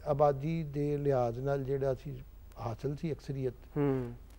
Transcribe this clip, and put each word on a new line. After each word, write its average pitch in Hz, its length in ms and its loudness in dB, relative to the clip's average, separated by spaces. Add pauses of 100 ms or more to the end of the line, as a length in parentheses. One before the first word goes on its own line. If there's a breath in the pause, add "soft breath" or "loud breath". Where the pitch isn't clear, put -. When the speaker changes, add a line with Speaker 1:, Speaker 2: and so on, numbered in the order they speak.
Speaker 1:
ਆਬਾਦੀ 147 560 4
ਦੇ 147 340 0
ਲਿਹਾਜ਼ 127 420 2
ਨਾਲ 139 240 0
ਜਿਹੜਾ 135 300 2
ਸੀ, 131 240 -6 (480)
ਹਾਸਲ 117 300 -2
ਸੀ 160 160 -2
ਅਕਸਰੀਅਤ, 131 420 -4 (240)
Speaker 2:
ਹੂੰ। 131 340 2 (280)